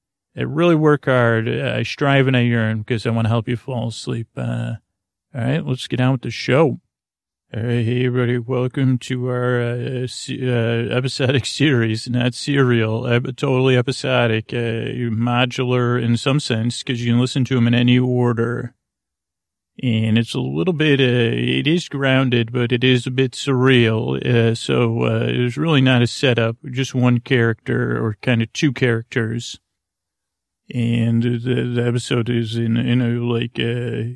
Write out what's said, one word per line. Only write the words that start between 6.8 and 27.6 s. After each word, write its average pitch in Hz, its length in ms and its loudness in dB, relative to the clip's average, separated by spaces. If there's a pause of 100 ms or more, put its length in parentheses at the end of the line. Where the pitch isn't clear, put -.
All 107 80 -4
right, 120 220 0
hey 123 200 0
everybody, 123 340 0
welcome 127 580 0
to 123 320 -6
our, 123 320 0
uh, 123 440 -4
se-, - 360 -10
uh, 117 520 0
episodic 131 520 0
<laughs> - 140 -8
series, 117 500 2
not 120 240 0
serial, 120 760 2
ep-, 123 300 0
totally 131 400 2
episodic, 120 760 0
uh, 113 380 -4 (180)
modular 123 880 0
in 117 180 2
some 139 240 0
sense, 117 420 -2
'cause 120 160 -4
you 120 140 0
can 120 80 4
listen 127 240 0
to 131 100 -2
'em 117 100 4
in 120 80 2
any 123 240 4
order. 120 800 0 (1040)
And 110 360 0
it's 117 160 -2
a 135 80 -4
little 156 320 -2
bit, 143 260 2
uh, 135 40 4 (340)
it 131 300 -2
is 170 200 0
grounded, 131 640 0
but 123 220 -2
it 120 100 2
is 127 240 4
a 131 40 -4
bit 127 200 0
surreal. 127 960 2
Uh, 117 280 4
so, 123 500 0
uh, 117 240 0
there's 120 280 -2
really 143 240 2
not 131 220 4
a 120 60 4
setup, 117 500 0 (120)
just 127 240 -6
one 123 280 2
character 120 760 0